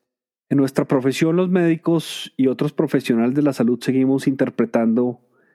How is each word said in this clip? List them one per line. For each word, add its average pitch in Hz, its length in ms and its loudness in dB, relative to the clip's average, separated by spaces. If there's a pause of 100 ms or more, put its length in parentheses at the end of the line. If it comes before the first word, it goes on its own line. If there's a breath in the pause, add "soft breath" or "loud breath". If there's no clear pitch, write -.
(500)
En 139 80 2
nuestra 135 260 0
profesión, 139 520 0
los 180 120 0
médicos 170 880 0
y 131 120 2
otros 127 240 -2
profesionales 127 640 0
de 147 60 2
la 143 100 0
salud 123 280 0
seguimos 131 460 0
interpretando 120 920 0 (340)